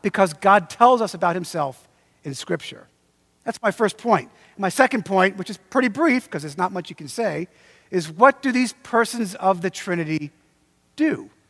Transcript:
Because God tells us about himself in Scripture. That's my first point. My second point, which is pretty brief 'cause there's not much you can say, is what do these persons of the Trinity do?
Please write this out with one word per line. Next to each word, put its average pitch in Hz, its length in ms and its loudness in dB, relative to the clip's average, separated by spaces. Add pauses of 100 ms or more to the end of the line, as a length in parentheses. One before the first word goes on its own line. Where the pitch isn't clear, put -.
Because 190 320 2
God 196 360 4
tells 247 320 4
us 202 120 -4
about 175 220 0
himself 160 520 -6 (360)
in 139 100 -10
Scripture. - 540 -10 (560)
That's - 180 -8
my 208 100 0
first 208 260 -2
point. 208 320 0 (280)
My 185 120 -2
second 247 360 2
point, 190 320 2
which 185 120 -10
is 202 80 -12
pretty 247 300 -2
brief 254 420 0
'cause 151 140 -8
there's 147 140 -12
not 180 140 -2
much 185 180 -10
you 160 60 -16
can 151 120 -16
say, 175 400 -4 (420)
is 165 200 -2
what 214 320 4
do 269 100 -2
these 247 220 0 (100)
persons 233 520 -2
of 185 260 0
the 185 80 -4
Trinity 160 640 -4 (640)
do? 294 340 -2 (200)